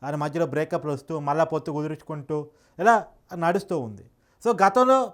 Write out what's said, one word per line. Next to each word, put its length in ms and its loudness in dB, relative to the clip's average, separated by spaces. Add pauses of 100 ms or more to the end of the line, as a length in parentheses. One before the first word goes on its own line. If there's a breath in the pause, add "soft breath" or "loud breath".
ఆయన 120 -6
మధ్యలో 300 -2
బ్రేకప్లు 460 -4
వస్తూ 280 -6
మళ్ళా 240 0
పొత్తు 280 -4
కుదుర్చుకుంటూ 760 -6 (320 soft breath)
ఇలా 260 4 (300)
నడుస్తూ 440 -2
ఉంది. 300 -10 (380)
So, 140 2
గతంలో 520 4